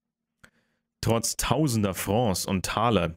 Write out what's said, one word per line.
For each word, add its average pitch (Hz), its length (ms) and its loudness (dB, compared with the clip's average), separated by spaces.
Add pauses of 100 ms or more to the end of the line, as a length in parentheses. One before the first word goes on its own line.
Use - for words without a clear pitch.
(1000)
Trotz 113 380 -2
tausender 113 560 0
Francs 98 540 0
und 95 180 -2
Taler, 104 520 2